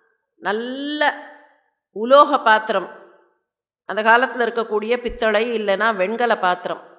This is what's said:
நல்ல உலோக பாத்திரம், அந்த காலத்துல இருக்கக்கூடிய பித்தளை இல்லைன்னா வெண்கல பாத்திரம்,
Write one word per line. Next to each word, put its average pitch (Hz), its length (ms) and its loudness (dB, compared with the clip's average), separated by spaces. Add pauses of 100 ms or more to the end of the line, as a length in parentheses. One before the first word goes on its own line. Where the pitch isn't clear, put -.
(340)
நல்ல 262 800 -4 (760)
உலோக 269 500 4
பாத்திரம், 214 480 2 (960)
அந்த 196 180 -6
காலத்துல 240 440 2
இருக்கக்கூடிய 220 500 -2
பித்தளை 226 640 -2
இல்லைன்னா 208 360 0
வெண்கல 220 420 0
பாத்திரம், 180 440 -4 (160)